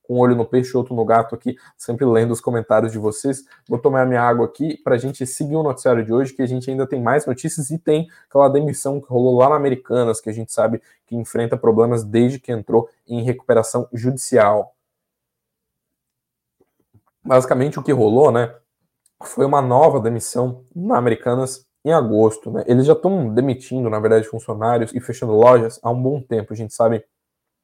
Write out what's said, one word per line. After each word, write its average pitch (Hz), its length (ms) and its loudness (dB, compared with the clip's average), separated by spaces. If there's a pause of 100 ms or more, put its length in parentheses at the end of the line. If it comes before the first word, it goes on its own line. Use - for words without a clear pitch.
com 123 100 -6
um 123 40 0
olho 123 160 4
no 117 100 -2
peixe 127 280 -2
e 131 40 0
outro 123 160 -4
no 113 120 -2
gato 113 280 0
aqui, 123 220 -8 (220)
sempre 120 280 -6
lendo 117 260 2
os 113 100 -6
comentários 110 500 0
de 110 80 -8
vocês. 120 460 -4 (240)
Vou - 100 -4
tomar 135 260 2
minha 123 160 0
água 120 240 2
aqui 147 380 -8
pra 131 140 0
gente 135 280 -6
seguir 147 300 -6
o 160 80 -2
noticiário 123 400 0
de 110 80 -4
hoje, 131 220 0
que - 80 -8
a 127 40 0
gente 127 240 -6
ainda 131 160 -4
tem 131 160 -6
mais 135 240 2
notícias 156 460 -6
e 165 60 -6
tem 160 320 -2 (180)
aquela 139 220 4
demissão 139 500 -2
que - 80 -16
rolou 123 300 2
lá 127 100 6
na 147 80 4
Americanas, 123 640 -2
que - 100 -10
a 107 40 -8
gente 113 180 -10
sabe 110 300 -2 (240)
que 117 100 -12
enfrenta 117 400 -4
problemas 117 480 0
desde 120 340 0
que - 140 -12
entrou 127 380 -2 (180)
em 117 160 -6
recuperação 120 720 -2
judicial. 117 840 0 (2500)
Basicamente, 131 560 2
o 135 40 -10
que 147 100 0
rolou, 123 360 4
né, 117 240 0 (680)
foi - 220 -2
uma 143 160 2
nova 131 400 4
demissão 120 640 -4 (100)
na 190 220 -2
Americanas 123 680 -2 (200)
em 151 80 2
agosto, 110 580 2
né? 107 160 -6
Eles 127 180 4
já 156 100 6
tão 156 380 -2
demitindo, 127 560 -2
na 107 100 -4
verdade, 110 280 2
funcionários 113 680 -4
e 123 60 -6
fechando 117 340 -6
lojas 113 480 6
há 117 80 -4
um 123 120 -2
bom 131 200 -2
tempo. 110 320 -6
A - 20 -10
gente 107 180 -12
sabe 113 320 0 (580)